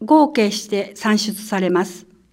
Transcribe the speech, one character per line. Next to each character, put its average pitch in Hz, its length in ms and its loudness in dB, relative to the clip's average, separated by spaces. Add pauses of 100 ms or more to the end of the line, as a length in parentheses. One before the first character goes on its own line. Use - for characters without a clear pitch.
合 294 300 4
計 208 200 0
し - 160 -8
て - 280 -4
算 214 220 0
出 208 240 -6
さ - 180 -4
れ 185 100 0
ま 180 160 0
す。 - 200 -14 (280)